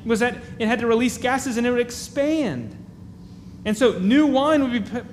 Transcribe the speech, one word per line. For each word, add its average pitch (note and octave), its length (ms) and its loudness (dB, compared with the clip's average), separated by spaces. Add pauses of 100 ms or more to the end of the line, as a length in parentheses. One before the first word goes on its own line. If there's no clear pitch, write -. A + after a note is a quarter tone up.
was A3+ 140 0
that A#3+ 160 0 (240)
it A3 80 0
had A#3+ 120 0
to A#3+ 80 -2
release A#3 300 2
gases B3+ 380 -2
and A#3+ 100 0
it B3 60 2
would B3 80 2
expand. A#3+ 960 -2 (880)
And G#3+ 140 0
so A#3 200 4
new B3+ 300 6
wine C#4+ 340 4
would B3+ 120 0
be A3 180 -4
p-, A#3 220 -6